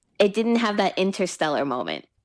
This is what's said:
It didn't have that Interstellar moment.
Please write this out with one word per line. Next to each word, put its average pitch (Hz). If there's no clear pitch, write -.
It 196
didn't 233
have 214
that 196
Interstellar 170
moment. 92